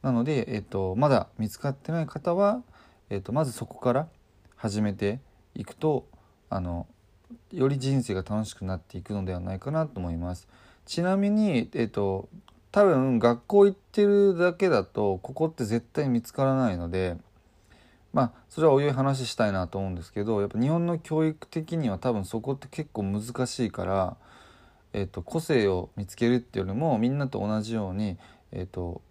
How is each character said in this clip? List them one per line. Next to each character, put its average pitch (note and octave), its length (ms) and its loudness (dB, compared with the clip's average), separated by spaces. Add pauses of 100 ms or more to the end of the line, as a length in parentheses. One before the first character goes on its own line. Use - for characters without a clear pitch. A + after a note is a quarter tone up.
な C3+ 100 0
の A#2+ 120 2
で、 D3 300 -2
え G#2+ 60 -4
っ - 20 -6
と、 F#2+ 340 -4
ま C#3+ 140 2
だ A#2+ 180 4 (100)
見 A2 120 -4
つ - 80 -14
か C#3+ 120 -4
っ C3+ 40 -4
て - 180 -10
な E3 100 -2
い D3+ 60 -4
方 E3+ 260 -4
は、 G3+ 280 2 (480)
え G2+ 80 -4
っ F#2+ 40 -4
と、 - 100 -10
ま D3 140 0
ず B2+ 60 -6
そ A2+ 140 -10
こ - 140 -20
か B2 140 0
ら D3+ 140 0 (560)
始 G#2+ 180 -2
め G#2 120 0
て G#2 260 -4 (360)
い - 100 -10
く - 100 -20
と、 D#3 320 -2 (420)
あ G2 120 -4
の、 E2+ 260 -6 (640)
よ C3+ 160 0
り C#3 120 0
人 C3+ 220 2
生 G#2 120 -4
が F#2 80 -2
楽 G#2+ 240 -4
し - 80 -14
く - 100 -12
な F#2 140 -4
っ - 20 -8
て - 180 -14
い F#2 40 -8
く G#2 120 -10
の G2 120 -4
で F#2 80 -4
は F2+ 80 -6
な F#2+ 120 -6
い F#2+ 60 -8
か C#3+ 120 -6
な D#3 160 0
と A#2+ 120 -12
思 F2 100 -4
い E2 60 -4
ま F2 200 -4
す。 - 120 -20 (380)
ち - 160 -4
な F#3 160 2
み G3+ 120 2
に、 G3+ 440 2
え A#2 100 0
っ A2 60 0
と、 G2 400 -2 (420)
多 G3+ 140 6
分 C3 340 4
学 A#2+ 260 4
校 G3+ 200 8
行 G3 100 4
っ - 20 -20
て - 280 0
る G3+ 320 4
だ F3 160 4
け F#3 160 2
だ G#2 160 4
と、 G2+ 320 0
こ - 160 -12
こ D#3+ 140 0
っ D#3+ 60 -6
て B2 120 -4
絶 A2+ 260 -2
対 D3 160 -2
見 A#2+ 140 2
つ - 120 -18
か C3+ 120 0
ら C3+ 100 2
な B2 160 2
い F2+ 60 -2
の E2+ 120 -6
で、 F2+ 280 0 (960)
ま A#3 80 6
あ、 A#3+ 100 4 (160)
そ - 140 -4
れ D#3+ 60 8
は C#3+ 60 10
お C#3 60 8
い C#3+ 60 2
お - 20 4
い C3+ 40 4
話 C3 340 2
し - 100 -8
た G#2+ 140 2
い - 20 0
な F#2 160 0
と G2 120 -6
思 F#2+ 100 -2
う - 20 -4
ん F2+ 40 -6
で E2+ 80 -10
す - 100 -20
け G#2 100 -4
ど、 G#2+ 160 0
や G2+ 80 0
っ - 20 -4
ぱ G#2+ 80 -4
日 B2+ 120 2
本 E3+ 160 2
の E3+ 120 -2
教 D#3+ 280 0
育 D#3 200 -4
的 D#3+ 300 -6
に D3 140 0
は F#2+ 80 -4
多 B2 160 -2
分 G2+ 100 -2
そ A2 160 -6
こ C3 140 -4
っ C3+ 40 -6
て - 140 -18
結 - 220 -10
構 G#2+ 100 -4
難 G2+ 200 -2 (220)
し B2 200 -4
い G#2 40 -2
か F2+ 140 -8
ら、 F#2 320 -2 (800)
え G#2 80 -4
っ F#2+ 60 -4
と、 F2+ 160 -10
個 - 180 -4
性 A#2+ 260 2
を F#2 300 0
見 G2+ 80 -8
つ - 100 -18
け A#2 140 2
る B2 60 4
っ B2 40 2
て - 200 -10
い F#2+ 40 -4
う F#2 40 -4
よ F#2+ 60 -6
り A#2 60 -4
も、 D3 200 0
み A#2+ 100 2
ん C#3 80 -2
な C#3 100 -4
と G2+ 180 -4
同 G#2+ 160 -2
じ A2+ 140 -6
よ G2+ 140 -4
う F#2 40 -8
に、 G2 240 -4 (360)
え F#2 80 -8
っ F2+ 60 -8
と F2 440 -8